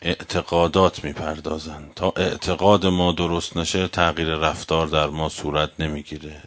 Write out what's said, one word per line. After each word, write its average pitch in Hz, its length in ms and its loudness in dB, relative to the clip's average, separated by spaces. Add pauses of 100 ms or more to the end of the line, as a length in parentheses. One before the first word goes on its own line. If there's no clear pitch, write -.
اعتقادات 85 1000 2
می‌پردازن. 78 920 -8
تا 92 200 -2
اعتقاد 92 680 2
ما 90 260 4
درست 85 440 -2
نشه، 90 320 0
تغییر 82 400 0
رفتار 80 580 0
در 76 200 2
ما 76 220 -2
صورت 76 500 -2
نمی‌گیره. 76 680 -8